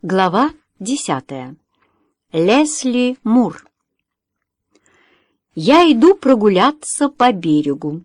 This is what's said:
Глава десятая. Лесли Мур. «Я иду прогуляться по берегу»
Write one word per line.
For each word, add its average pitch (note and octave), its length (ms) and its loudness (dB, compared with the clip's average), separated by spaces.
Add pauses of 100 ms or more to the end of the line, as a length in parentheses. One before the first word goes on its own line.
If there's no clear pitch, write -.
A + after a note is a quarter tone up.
Глава F#3+ 480 0 (300)
десятая. C#3+ 760 -8 (760)
Лесли B3 920 -2
Мур. A3 440 -2 (1900)
«Я D4 380 4
иду D4 240 4
прогуляться B3 920 0
по B3 220 0
берегу» D3+ 720 -4